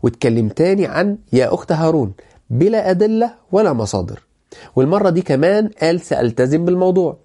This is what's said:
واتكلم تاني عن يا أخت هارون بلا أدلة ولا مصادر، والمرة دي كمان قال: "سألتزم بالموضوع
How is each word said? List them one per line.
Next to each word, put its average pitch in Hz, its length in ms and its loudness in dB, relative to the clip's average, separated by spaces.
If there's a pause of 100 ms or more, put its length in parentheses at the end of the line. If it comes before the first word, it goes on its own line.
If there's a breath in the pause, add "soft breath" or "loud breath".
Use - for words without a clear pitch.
واتكلم 117 460 0
تاني 185 360 0
عن 202 320 -2 (160)
يا 123 200 2
أخت - 180 -8
هارون 156 420 0 (360 soft breath)
بلا 185 420 0
أدلة 220 420 0 (180)
ولا 190 220 2
مصادر، 104 500 -6 (520 loud breath)
والمرة 175 340 2
دي 180 120 0
كمان 185 460 0 (140)
قال: 170 200 0
"سألتزم 131 640 0
بالموضوع 180 600 0